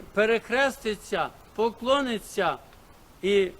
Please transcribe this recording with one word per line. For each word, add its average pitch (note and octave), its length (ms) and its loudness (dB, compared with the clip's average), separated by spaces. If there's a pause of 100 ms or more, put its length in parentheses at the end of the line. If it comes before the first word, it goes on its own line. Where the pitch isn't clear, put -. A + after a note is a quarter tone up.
(140)
перехреститься, A3 1160 0 (260)
поклониться A3+ 1000 0 (640)
і F#3+ 380 2